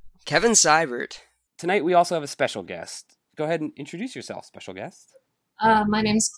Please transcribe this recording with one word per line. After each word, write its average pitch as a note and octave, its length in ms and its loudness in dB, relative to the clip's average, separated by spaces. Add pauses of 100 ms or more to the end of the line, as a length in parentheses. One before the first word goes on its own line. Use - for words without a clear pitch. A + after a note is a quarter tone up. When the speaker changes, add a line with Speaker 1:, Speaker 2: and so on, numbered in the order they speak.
(240)
Speaker 1:
Kevin F3+ 280 4
Seibert. D3+ 680 2 (400)
Speaker 2:
Tonight, F3+ 260 0
we F3+ 100 2
also F3 200 4
have D#3+ 80 -2
a C#3+ 60 -8
special A#2+ 340 -2
guest. - 540 -14 (200)
Go D3+ 80 -4
ahead D#3+ 160 -2
and D3+ 160 -6
introduce E3+ 380 -10
yourself, G2+ 320 -12
special - 260 -16
guest. G#2+ 440 -14 (440)
Speaker 3:
Uh, G#3+ 260 4
my G#3 140 0
name's G#3+ 380 2